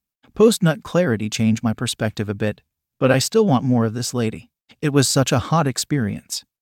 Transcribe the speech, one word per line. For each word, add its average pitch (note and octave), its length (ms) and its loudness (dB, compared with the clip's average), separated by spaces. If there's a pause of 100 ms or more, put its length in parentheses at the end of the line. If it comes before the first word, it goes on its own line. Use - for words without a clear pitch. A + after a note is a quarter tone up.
(340)
Post-nut F3 500 2
clarity A#2 460 0
changed A2+ 340 0
my A2+ 100 0
perspective A2+ 540 -6
a G#2+ 60 -4
bit, G#2 280 -6 (380)
but C3 120 4
I B2+ 80 4
still A3 260 0
want C3+ 180 2
more B2 220 2
of A2 80 -4
this A#2+ 200 -8
lady. A2+ 360 -4 (320)
It D3 120 -2
was C#3 160 4
such C3+ 220 2
a C3 80 2
hot D#3 280 0
experience. - 800 -6 (160)